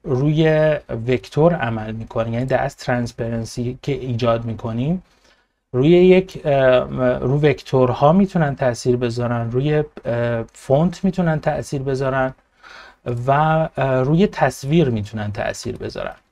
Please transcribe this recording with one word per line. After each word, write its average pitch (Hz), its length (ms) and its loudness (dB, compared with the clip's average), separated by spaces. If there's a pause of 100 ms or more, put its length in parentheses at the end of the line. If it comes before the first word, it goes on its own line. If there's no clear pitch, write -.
روی 156 720 2 (340)
وکتور 147 460 0
عمل 113 380 -6
می‌کنه، 113 380 -6
یعنی 120 160 -4
در 127 180 -2
از 143 120 -8
ترانسپرنسی 120 1040 -6
که 143 100 -4
ایجاد 120 520 -2
می‌کنیم 120 580 -4 (720)
روی 135 180 2
یک، 185 540 6
اه، 131 760 2
رو 131 220 0
وکتورها 135 720 2
می‌تونن 175 440 2
تأثیر 123 400 0
بذارن، 120 540 -2
روی، 147 340 0 (200)
اه، 117 380 -2 (100)
فونت 165 520 0
می‌تونن 170 360 0
تأثیر 143 420 -4
بذارن 131 520 -2 (920)
و، 135 60 2 (440)
اه، 131 260 0
روی 165 240 4
تصویر 147 640 0
می‌تونن 107 440 -4
تأثیر 107 440 -6
بذارن. 95 380 -10 (180)